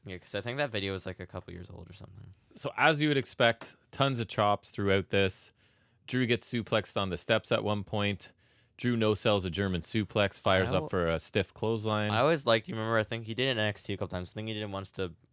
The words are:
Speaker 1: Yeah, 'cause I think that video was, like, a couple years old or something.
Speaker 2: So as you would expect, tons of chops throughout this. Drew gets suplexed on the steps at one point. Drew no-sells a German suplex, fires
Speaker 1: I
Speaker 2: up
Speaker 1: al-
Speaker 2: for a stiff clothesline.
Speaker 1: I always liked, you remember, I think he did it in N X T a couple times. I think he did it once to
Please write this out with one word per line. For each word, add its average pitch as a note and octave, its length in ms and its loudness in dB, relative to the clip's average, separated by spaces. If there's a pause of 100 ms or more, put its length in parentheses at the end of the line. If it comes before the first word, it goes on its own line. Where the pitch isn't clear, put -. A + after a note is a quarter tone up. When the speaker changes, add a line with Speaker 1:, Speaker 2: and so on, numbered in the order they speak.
Speaker 1:
Yeah, F#2 120 -12
'cause - 180 -12
I G2+ 40 -2
think A#2+ 180 -6
that C#3+ 120 -2
video G2 220 -2
was, F#2+ 140 -6
like, F#2 120 -10
a F2+ 80 -10
couple F2+ 260 -12
years F2 160 -14
old F2 220 -16
or F2 40 -18
something. - 400 -20 (200)
Speaker 2:
So - 220 -8
as D3 260 4
you D3+ 60 2
would C#3+ 80 2
expect, - 580 2 (160)
tons C3+ 300 0
of A2+ 80 -4
chops G#2 420 2
throughout G2 400 2
this. G2 400 2 (560)
Drew B2+ 200 0
gets A#2 220 0
suplexed A2 480 -2
on G2 140 0
the E2+ 80 -2
steps - 320 0
at G#2+ 140 2
one G#2 180 -2
point. G2+ 480 -2 (460)
Drew B2 200 -2
no-sells G#2+ 500 4
a F2+ 40 -2
German F#2 300 -2
suplex, G2+ 580 0
fires F#2+ 340 4
Speaker 1:
I F#2+ 40 2
Speaker 2:
up F2+ 80 2
Speaker 1:
al- - 60 -10
Speaker 2:
for F2 180 0
a E2 100 0
stiff - 360 -2
clothesline. G#2+ 580 -2
Speaker 1:
I G#2+ 80 4
always D3 240 2
liked, A2+ 240 4
you B2 60 -6
remember, A2+ 240 0
I G#2+ 60 2
think A2+ 200 -6
he A2 100 -8
did B2 140 0
it C3+ 40 0
in A#2 60 -2
N G#2+ 100 2
X - 140 -6
T G2+ 120 -6
a - 20 -6
couple F#2 120 -6
times. F2+ 220 -6
I - 40 -20
think A2 140 -6
he A2 60 -6
did G#2+ 80 -6
it G#2 80 -6
once G2 220 -6
to F2+ 220 -6 (180)